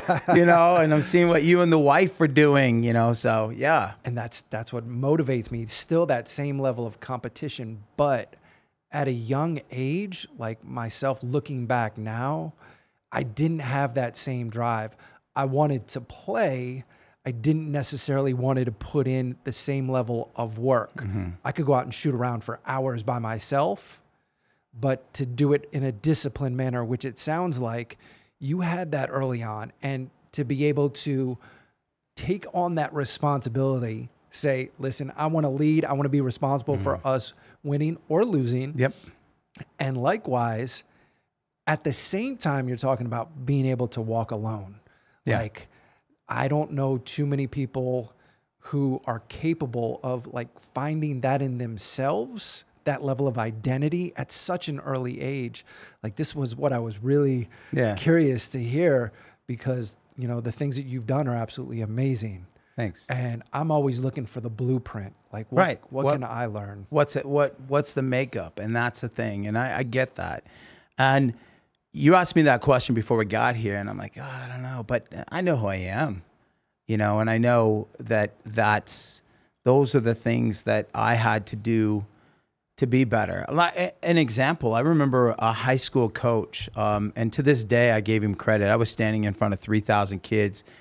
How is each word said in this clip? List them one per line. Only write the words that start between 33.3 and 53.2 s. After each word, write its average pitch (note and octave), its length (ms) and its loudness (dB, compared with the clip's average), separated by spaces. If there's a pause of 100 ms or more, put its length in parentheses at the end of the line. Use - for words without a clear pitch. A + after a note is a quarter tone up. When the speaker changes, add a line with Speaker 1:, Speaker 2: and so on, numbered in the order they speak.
Speaker 1:
say, C3 400 -2 (100)
"Listen, C3+ 380 -6
I D3+ 100 -2
wanna D#3 220 0
lead, D3+ 340 2
I C#3 80 -2
wanna C#3 160 0
be C#3+ 140 2
responsible C3+ 560 0
for G2 180 0
Speaker 2:
Mm-hmm. F2+ 140 -6
Speaker 1:
us C3 240 -2 (300)
winning D3+ 340 -2 (100)
or E3+ 160 4
losing." C3+ 540 0
Speaker 2:
Yep. C3+ 180 2 (840)
Speaker 1:
And C3 180 -2
likewise, B2 880 -2 (840)
at D#3 160 0
the C3+ 100 0
same A#3+ 440 -4
time, C#3 300 -2
you're B2 100 -4
talking B2+ 280 0
about A#2+ 400 -8
being C3+ 220 2
able B2+ 220 0
to A#2 120 -6
walk A2+ 300 -2
alone. G#2 480 -8 (460)
Speaker 2:
Yeah. A2 140 2
Speaker 1:
Like, - 280 -10 (600)
I A#2+ 200 -2
don't D3+ 240 0
know C3+ 260 -2
too C#3+ 280 -6
many C#3 200 0
people B2+ 680 -4 (440)
who C3+ 480 -2
are A2+ 220 -4
capable B2 720 -4
of, B2+ 320 -4
like, B2 140 -8 (260)
finding D3 480 -2
that C3+ 200 2
in B2+ 180 -2
themselves, C#3+ 1040 -6 (220)
that C#3 180 -2
level C#3 240 0